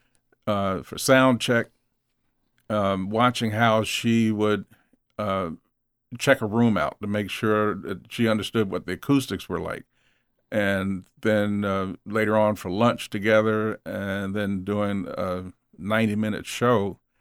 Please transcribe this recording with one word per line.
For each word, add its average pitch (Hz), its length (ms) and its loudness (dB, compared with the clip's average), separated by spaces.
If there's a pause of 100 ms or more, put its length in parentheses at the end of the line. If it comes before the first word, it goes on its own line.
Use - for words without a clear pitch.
(480)
uh, 98 340 0
for - 160 -14
sound 131 440 4
check, 117 260 0 (1040)
um, 98 400 0
watching 113 420 0
how 110 320 2
she 113 480 2
would, 104 340 0 (540)
uh, 95 320 -2 (640)
check - 240 4
a 113 40 0
room 113 320 4
out 76 240 -2
to 104 60 -6
make 101 220 -2
sure 107 460 0
that 92 360 -10
she 117 160 0
understood 107 420 0
what 87 160 -6
the 90 80 -6
acoustics 131 540 0
were 87 120 -4
like. - 260 -8 (640)
And 98 540 -2 (160)
then, 104 420 0
uh, 95 300 -2 (120)
later 107 300 0
on 107 220 4
for 95 120 -10
lunch 113 400 0
together, 107 760 2
and 98 500 -6
then 101 300 -2
doing 101 420 -2
a 92 460 -6 (240)
ninety-minute 107 680 0
show. 101 540 0 (220)